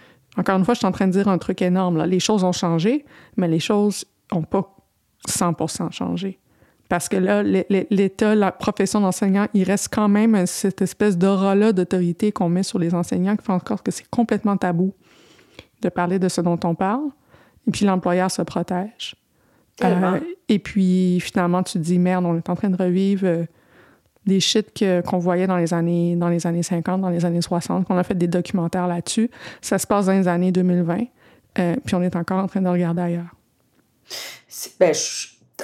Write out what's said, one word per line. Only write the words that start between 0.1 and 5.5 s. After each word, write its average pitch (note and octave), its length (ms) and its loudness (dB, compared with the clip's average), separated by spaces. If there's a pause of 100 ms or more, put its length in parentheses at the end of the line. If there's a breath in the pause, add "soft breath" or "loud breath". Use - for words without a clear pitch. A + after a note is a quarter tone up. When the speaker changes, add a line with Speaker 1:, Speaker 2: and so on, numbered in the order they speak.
Speaker 1:
Encore F#3+ 200 0
une F#3+ 80 2
fois, A#3 100 2
je A#3 40 -6
suis - 80 -2
en F#3 60 0
train F#3+ 160 0
de F3+ 40 0
dire G3 140 2
un F#3 120 2
truc - 220 -4
énorme, F3+ 380 0
là. D#3 80 0
Les F3+ 140 2
choses G#3 240 0
ont F3+ 80 2
changé, F3+ 520 0 (320 soft breath)
mais F3+ 120 0
les D#3+ 100 2
choses G#3 460 0 (280)
ont E3+ 100 -2
pas - 340 -4 (500)
cent F3 280 0